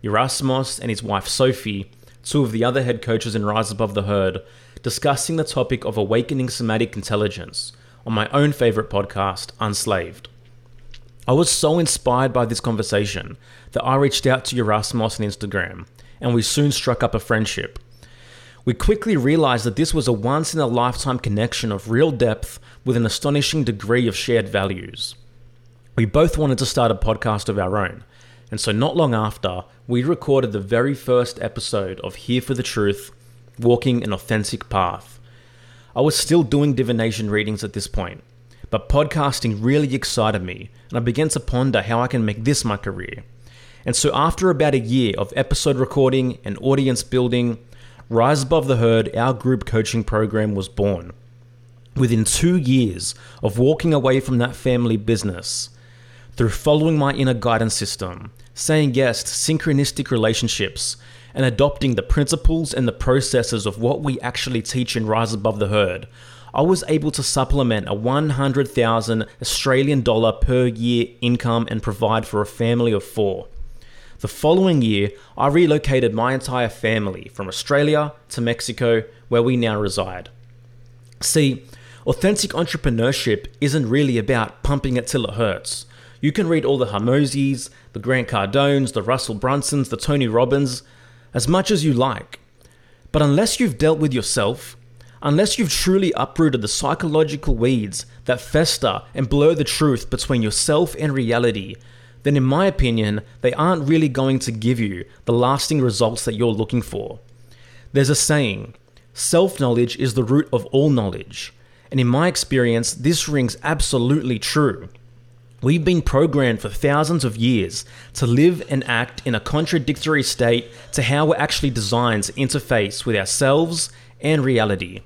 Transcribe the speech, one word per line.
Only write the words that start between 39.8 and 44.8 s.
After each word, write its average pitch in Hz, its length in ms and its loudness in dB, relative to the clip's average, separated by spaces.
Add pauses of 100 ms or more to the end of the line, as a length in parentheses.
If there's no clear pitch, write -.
excited 110 480 -2
me, 90 260 -12 (200)
and - 80 -4
I - 20 0
began 123 300 0
to 151 100 -2
ponder 123 440 0
how 117 180 0
I 127 60 0
can 120 180 0
make 107 180 -4
this 135 220 0
my 104 120 -2
career. 98 460 -10 (640)
And 123 100 -2
so 147 180 2
after 160 360 2
about 151 240 2
a 135 60 2
year 117 380 2